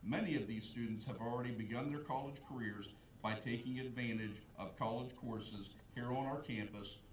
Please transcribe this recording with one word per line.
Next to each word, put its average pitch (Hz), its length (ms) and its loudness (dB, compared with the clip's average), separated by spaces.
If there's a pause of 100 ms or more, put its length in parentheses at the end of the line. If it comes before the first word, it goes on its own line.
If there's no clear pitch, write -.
Many 151 340 4
of 107 100 2
these 110 180 -2
students 113 420 -2
have 135 160 -2
already 123 300 2
begun 117 380 0
their 147 120 0
college 139 340 0 (100)
careers 104 420 -2 (340)
by 110 140 4
taking 120 420 2
advantage 117 640 2 (160)
of 95 200 -4
college 120 380 2
courses 107 540 -2 (240)
here 120 180 2
on 135 140 4
our 135 160 2
campus 104 560 -2 (140)